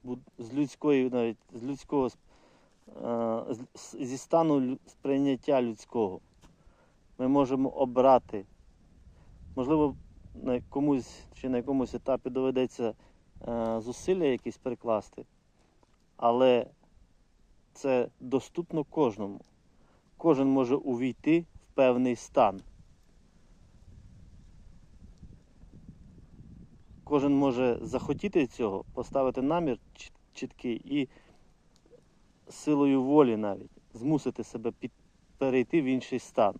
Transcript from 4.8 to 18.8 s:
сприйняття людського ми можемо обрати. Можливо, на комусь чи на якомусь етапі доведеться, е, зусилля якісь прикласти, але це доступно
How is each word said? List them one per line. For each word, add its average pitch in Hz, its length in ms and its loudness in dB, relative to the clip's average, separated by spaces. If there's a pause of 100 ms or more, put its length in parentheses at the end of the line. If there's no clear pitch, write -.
сприйняття 139 760 0
людського 110 600 -4 (960)
ми 127 80 0
можемо 135 420 2
обрати. 123 760 4 (1120)
Можливо, 139 400 2 (400)
на 123 260 -4
комусь 139 640 -4 (100)
чи - 160 -8
на 123 80 0
якомусь 131 360 -2
етапі 127 360 -4
доведеться, 127 640 -2 (540)
е, 113 340 -2
зусилля 165 440 -4
якісь 123 320 -2
прикласти, - 680 -6 (920)
але 123 500 4 (1080)
це 127 360 0 (100)
доступно 139 640 -4